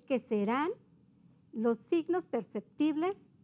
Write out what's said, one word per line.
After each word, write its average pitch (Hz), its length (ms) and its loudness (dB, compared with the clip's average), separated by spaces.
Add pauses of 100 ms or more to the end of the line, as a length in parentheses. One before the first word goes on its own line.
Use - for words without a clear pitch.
que 262 140 0
serán 233 500 0 (800)
los 226 260 0
signos 339 460 0
perceptibles 302 1040 -2 (160)